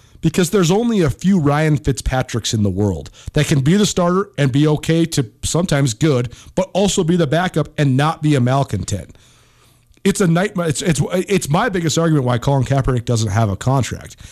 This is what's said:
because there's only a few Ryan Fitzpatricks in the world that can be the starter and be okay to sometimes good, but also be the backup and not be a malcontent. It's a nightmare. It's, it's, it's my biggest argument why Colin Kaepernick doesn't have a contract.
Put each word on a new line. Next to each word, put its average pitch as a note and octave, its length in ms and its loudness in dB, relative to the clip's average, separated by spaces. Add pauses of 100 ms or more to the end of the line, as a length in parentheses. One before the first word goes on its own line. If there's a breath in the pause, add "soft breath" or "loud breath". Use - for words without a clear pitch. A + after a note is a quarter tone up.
(220 loud breath)
because E3 280 0
there's F3+ 200 2
only A3 300 2
a D#3 80 2
few F3+ 320 0
Ryan D3 380 2
Fitzpatricks - 720 -4
in A2 100 0
the G2+ 60 0
world F#2+ 400 -2 (240 loud breath)
that D3+ 140 2
can C#3+ 160 2
be D#3+ 140 2
the G#3 100 2
starter F3+ 500 0
and C#3 160 0
be C#3+ 160 2
okay D#3+ 380 0
to C#3 240 -4 (120)
sometimes C#3+ 520 0
good, B2+ 400 0 (200 loud breath)
but F3+ 200 -2
also F#3+ 280 2
be E3+ 140 2
the E3 100 2
backup D#3+ 420 -2 (100)
and C#3 180 2
not D3+ 240 0
be D3+ 140 2
a C3+ 60 2
malcontent. A#2+ 760 -2 (880 soft breath)
It's G3 160 2
a G3 60 2
nightmare. E3+ 420 0
It's, - 140 -4
it's, D#3+ 180 0 (120)
it's F#3 360 -2
my G3+ 220 0
biggest E3+ 260 -2
argument D#3 300 2
why B2 100 2
Colin C3+ 280 0
Kaepernick C3 420 0
doesn't A2+ 240 0
have A2 180 2
a F#2+ 80 -2
contract. - 600 -4 (160 loud breath)